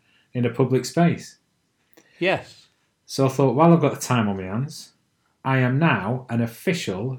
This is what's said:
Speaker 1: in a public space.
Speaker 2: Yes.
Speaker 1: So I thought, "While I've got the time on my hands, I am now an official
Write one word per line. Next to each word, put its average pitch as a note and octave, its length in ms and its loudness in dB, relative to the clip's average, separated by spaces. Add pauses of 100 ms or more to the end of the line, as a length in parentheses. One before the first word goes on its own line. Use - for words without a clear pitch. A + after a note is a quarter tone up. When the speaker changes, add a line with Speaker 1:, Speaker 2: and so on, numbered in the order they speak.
(320)
Speaker 1:
in B2 140 -2
a A#2 60 -2
public B2+ 340 0
space. - 540 0 (800)
Speaker 2:
Yes. - 480 -4 (400)
Speaker 1:
So - 180 0
I C3 40 4
thought, C3 260 2
"While E3 180 6
I've D#3+ 80 4
got C#3 140 0
the - 40 -10
time A#2 300 0
on G2 80 -4
my F#2+ 60 -8
hands, A#2+ 480 -8 (520)
I C3 140 0
am B2+ 220 2
now B2 500 0
an A#2 120 -2
official B2 760 -6